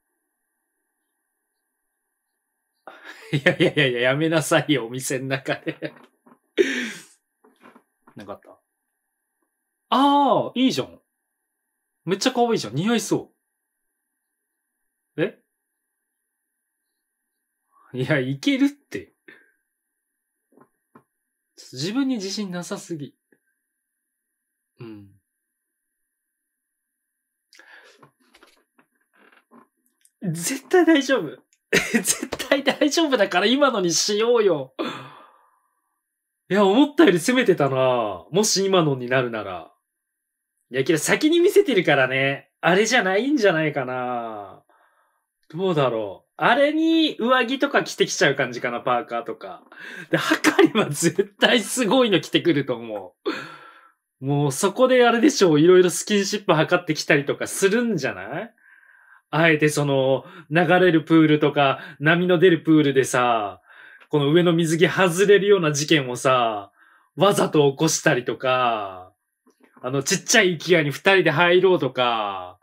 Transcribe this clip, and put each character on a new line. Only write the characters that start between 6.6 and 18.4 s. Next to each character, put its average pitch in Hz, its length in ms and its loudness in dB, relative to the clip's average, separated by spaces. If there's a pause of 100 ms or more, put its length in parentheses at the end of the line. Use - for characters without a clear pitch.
な 110 80 -18
か 98 120 -14
っ - 40 -20
た？ - 200 -20 (1300)
あ 262 680 2
ー、 240 40 -2
い 262 80 2
い 220 40 2
じ 135 100 -4
ゃ - 20 -10
ん。 - 180 -18 (1040)
め 175 100 -4
っ 196 40 -10
ち - 80 -4
ゃ 254 40 2
可 240 100 -2
愛 233 140 0
い - 20 -2
じ 127 100 -8
ゃ - 20 -12
ん。 113 60 -12
似 180 140 -2
合 240 60 0
い 214 60 -2
そ - 320 -6 (1800)
う。 151 60 -6
え？ 214 200 -6 (2500)
い 127 120 -6
や、 147 140 -2
い 135 200 -6
け 277 180 -2